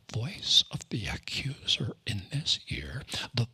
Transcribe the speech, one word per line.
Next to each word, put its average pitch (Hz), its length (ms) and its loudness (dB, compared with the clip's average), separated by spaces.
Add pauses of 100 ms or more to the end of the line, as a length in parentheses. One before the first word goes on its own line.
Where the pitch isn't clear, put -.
(140)
voice - 560 4
of - 200 -6
the 104 180 -2
accuser - 880 -2 (100)
in 101 160 -2 (100)
this - 280 2 (100)
ear, 73 320 -4 (320)
the 120 200 2